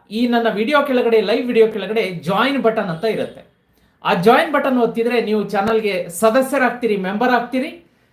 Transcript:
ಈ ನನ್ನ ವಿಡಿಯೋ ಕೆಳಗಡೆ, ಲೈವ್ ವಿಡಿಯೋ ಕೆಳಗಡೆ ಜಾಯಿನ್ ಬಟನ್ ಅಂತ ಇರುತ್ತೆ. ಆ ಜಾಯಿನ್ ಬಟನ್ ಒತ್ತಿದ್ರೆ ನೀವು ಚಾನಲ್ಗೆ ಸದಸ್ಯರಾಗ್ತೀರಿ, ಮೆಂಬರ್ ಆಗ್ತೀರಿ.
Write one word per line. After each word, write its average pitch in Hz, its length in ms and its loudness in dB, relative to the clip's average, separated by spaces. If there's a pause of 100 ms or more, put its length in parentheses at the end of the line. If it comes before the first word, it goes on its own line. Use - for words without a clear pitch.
(100)
ಈ 233 160 -2
ನನ್ನ 233 220 0
ವಿಡಿಯೋ 226 340 0
ಕೆಳಗಡೆ, 240 380 2
ಲೈವ್ 240 260 -2
ವಿಡಿಯೋ 226 220 4
ಕೆಳಗಡೆ 202 420 -4
ಜಾಯಿನ್ 202 520 -2
ಬಟನ್ 220 260 0
ಅಂತ 160 160 -6
ಇರುತ್ತೆ. - 500 -6 (520)
ಆ 190 80 2
ಜಾಯಿನ್ 262 380 4
ಬಟನ್ 262 260 0
ಒತ್ತಿದ್ರೆ 233 420 0
ನೀವು 208 280 -2
ಚಾನಲ್ಗೆ 208 600 -2
ಸದಸ್ಯರಾಗ್ತೀರಿ, 233 880 0
ಮೆಂಬರ್ 208 340 0
ಆಗ್ತೀರಿ. 254 600 -4 (220)